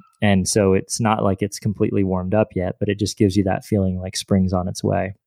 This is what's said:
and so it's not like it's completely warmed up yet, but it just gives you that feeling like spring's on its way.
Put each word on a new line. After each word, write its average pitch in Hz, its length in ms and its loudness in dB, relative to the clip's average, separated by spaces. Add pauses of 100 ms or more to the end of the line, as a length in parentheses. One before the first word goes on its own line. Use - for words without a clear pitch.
(220)
and 98 260 4
so 98 240 4
it's - 280 -2
not 110 220 2
like 98 200 0
it's 101 180 -4
completely 104 420 -2
warmed 92 320 -2
up 107 220 2
yet, 90 240 -4
but 101 80 -2
it 101 100 -2
just 104 180 -4
gives 95 200 2
you 101 80 2
that 92 200 -2
feeling 95 360 0
like 92 160 -10
spring's 95 360 0
on 92 140 0
its 104 160 -8
way. 98 320 -2 (120)